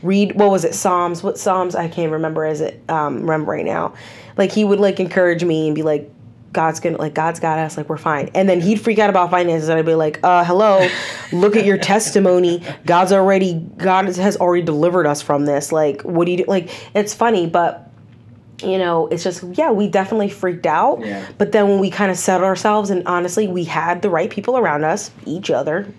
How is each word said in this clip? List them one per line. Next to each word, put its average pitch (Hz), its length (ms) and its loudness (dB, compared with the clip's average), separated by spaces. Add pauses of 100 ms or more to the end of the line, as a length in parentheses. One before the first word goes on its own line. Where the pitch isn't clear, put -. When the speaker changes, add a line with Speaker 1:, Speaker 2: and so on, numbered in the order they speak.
Speaker 1:
read," 196 360 2
what 202 120 8
was 185 140 2
it? 160 80 0
Psalms. 175 500 0
What 196 140 -4
Psalms? 185 380 -2
I 170 120 -4
can't 165 240 -4
remember. 160 340 -2
Is 156 160 -4
it, - 280 -6
um, 151 320 -2
remember 156 300 -2
right - 140 -4
now. - 280 -4 (440)
Like, 196 140 2
he 214 120 2
would, 196 160 2
like, 196 200 2
encourage 175 440 2
me 160 240 0
and 151 80 0
be 156 80 -4
like, 151 260 -2 (440)
"God's 160 260 0
gonna, 165 180 -4
like, 156 160 -4
God's 165 260 -2
got 160 200 -2
us. 156 180 -4
Like, 151 120 -8
we're 160 80 -6
fine." 147 360 -2
And 190 160 2
then 175 120 4
he'd 202 200 2
freak 214 180 0
out 208 100 4
about 180 220 2
finances, 170 380 0
and 160 100 2
I'd 160 60 0
be 165 100 2
like, 156 280 0
"Uh, 175 200 4
hello, 190 440 4 (440)
look 196 240 2
at 214 100 4
your 196 120 4
testimony. 185 840 2 (240)
God's 175 260 4
already, 190 420 4 (240)
God 190 280 2 (100)
has 190 220 0
already 175 260 2
delivered 165 440 2
us 143 140 -2
from 143 240 0
this. 143 260 -2
Like, 151 300 0
what 175 240 0
do 180 60 -2
you 180 80 -2
do?" 190 80 0
Like, 185 220 -2 (260)
it's 208 180 -2
funny, 220 340 0
but, 170 360 -2 (800)
you 190 160 -2
know, 170 320 0
it's 175 120 -4
just, 180 200 -6 (100)
yeah, 311 160 0
we 208 180 2
definitely 196 420 0
freaked 180 360 -6
out. 202 400 0
Speaker 2:
Yeah. 202 180 -8 (140)
Speaker 1:
But 208 140 0
then 208 180 4
when 196 100 2
we 190 120 0
kinda 190 240 0
settled 185 320 0
ourselves, 208 420 0
and 185 180 -2
honestly, 180 400 -2
we 180 180 -4
had 165 360 -4
the 160 80 0
right 170 220 0
people 247 260 -2
around 156 260 0
us, 165 280 -2 (160)
each 175 240 -6
other. 151 340 -2 (140)